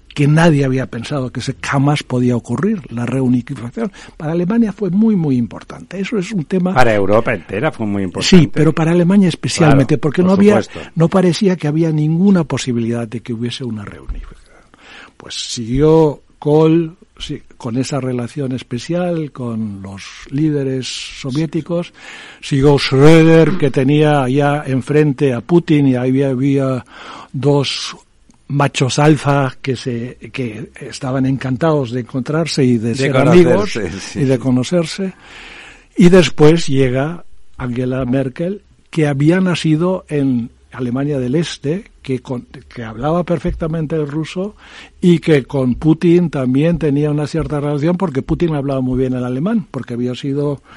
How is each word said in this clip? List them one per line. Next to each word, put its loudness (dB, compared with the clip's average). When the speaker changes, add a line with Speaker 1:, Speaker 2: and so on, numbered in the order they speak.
Speaker 1:
que 2
nadie 4
había -2
pensado -8
que -10
se, -8
jamás 0
podía 0
ocurrir, -4
la -6
reunificación. -4
Para -8
Alemania 0
fue -6
muy, 2
muy 0
importante. -8
Eso -6
es -6
un -4
tema -2
Speaker 2:
Para 4
Europa 2
entera -4
fue -6
muy -2
importante. 2
Speaker 1:
Sí, 2
pero 0
para 0
Alemania 4
especialmente, 2
Speaker 2:
Claro, -2
Speaker 1:
porque 0
Speaker 2:
por 2
Speaker 1:
no 4
había, 4
Speaker 2:
supuesto. -12
Speaker 1:
no 4
parecía 2
que -4
había 0
ninguna 2
posibilidad -4
de -10
que -10
hubiese -8
una -8
reunificación. -12
Pues -18
siguió 2
Kohl, 2
sí, -12
con -8
esa -4
relación -6
especial -6
con -8
los -16
líderes -2
soviéticos, -6
siguió 4
Schröder, 6
que 2
tenía 2
ya 0
enfrente 2
a -4
Putin, 2
y 4
ahí 0
había 0
dos 0
machos 0
alfa 4
que -4
se, -8
que -8
estaban -4
encantados 0
de -6
encontrarse -4
y 4
de -2
Speaker 2:
De -4
Speaker 1:
ser -2
Speaker 2:
conocerse, 4
Speaker 1:
amigos -6
Speaker 2:
sí, -10
Speaker 1:
y -2
de 2
Speaker 2:
sí. 0
Speaker 1:
conocerse, -2
y 8
después 6
llega 0
Angela -4
Merkel, -4
que 0
había 2
nacido 0
en -2
Alemania -4
del -4
Este, -4
que -4
con, -10
que -14
hablaba -4
perfectamente -4
el -4
ruso -8
y 6
que 2
con 0
Putin 2
también 0
tenía 0
una -2
cierta -4
relación, -2
porque -4
Putin -2
hablaba -2
muy -2
bien 0
el -4
alemán, -2
porque -10
había -4
sido -4